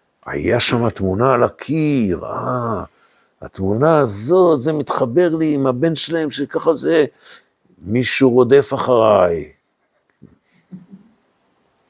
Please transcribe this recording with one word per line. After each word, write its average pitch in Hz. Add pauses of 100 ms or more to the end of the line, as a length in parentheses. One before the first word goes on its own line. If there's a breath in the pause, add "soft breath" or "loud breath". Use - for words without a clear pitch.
(260)
היה 87
שם 117
תמונה 107
על 120
הקיר, 131
אה... 120 (580)
התמונה 107
הזאת, 143
זה 151
מתחבר 151
לי 156
עם 135
הבן 131
שלהם, 156
שככה 143
זה, 147 (760 soft breath)
"מישהו 120
רודף 127
אחריי." 104 (2250)